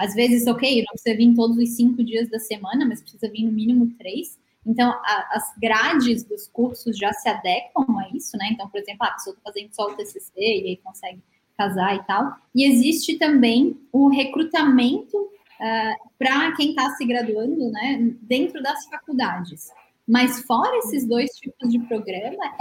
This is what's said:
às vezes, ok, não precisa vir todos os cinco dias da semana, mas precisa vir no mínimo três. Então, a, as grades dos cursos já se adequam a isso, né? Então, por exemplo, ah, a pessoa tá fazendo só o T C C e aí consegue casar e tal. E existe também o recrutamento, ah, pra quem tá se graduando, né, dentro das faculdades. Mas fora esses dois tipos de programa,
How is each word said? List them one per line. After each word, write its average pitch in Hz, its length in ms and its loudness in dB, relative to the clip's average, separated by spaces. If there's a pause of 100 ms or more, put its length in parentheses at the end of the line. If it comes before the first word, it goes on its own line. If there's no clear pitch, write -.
às 196 80 -4
vezes, 240 340 4
ok, 233 400 2
não - 60 -16
precisa 220 240 -2
vir 240 180 8
todos 233 220 2
os 233 180 0
cinco 240 260 2
dias 226 280 -2
da 220 100 -6
semana, 214 460 -4
mas 214 160 -2
precisa - 280 -10
vir 220 140 -6
no 226 80 0
mínimo 233 460 2
três. 208 420 -10 (260)
Então, 240 260 2
a, - 400 -2
as 214 260 -6
grades 233 680 2
dos - 220 -12
cursos 240 500 -4
já 202 160 -2
se 220 160 -4
adequam 196 680 -2
a 190 100 -8
isso, - 280 -10
né? 202 140 -4
Então, 202 160 -6
por 202 120 -8
exemplo, 202 240 -12
ah, 208 40 0
a - 60 -2
pessoa - 220 -12
tá - 100 -20
fazendo 208 280 -12
só 208 140 -4
o 208 80 -8
T - 100 -10
C - 140 -16
C - 160 -20
e 190 320 0
aí 180 160 -6
consegue 185 400 -16 (340)
casar 190 380 0
e 196 80 -8
tal. 220 320 -2 (180)
E 269 120 6
existe 277 520 4
também 269 640 4 (140)
o 277 160 6
recrutamento, 285 1080 2 (420)
ah, 220 360 -2 (240)
pra 277 320 2
quem 302 240 0
tá 269 200 0
se 269 100 -4
graduando, 240 640 -2
né, 233 500 0
dentro 277 400 -2
das 285 240 -6
faculdades. 180 840 -6 (340)
Mas 247 360 2
fora 381 360 0
esses 254 280 -2
dois 240 260 0
tipos - 380 -6
de 233 100 2
programa, 226 800 -8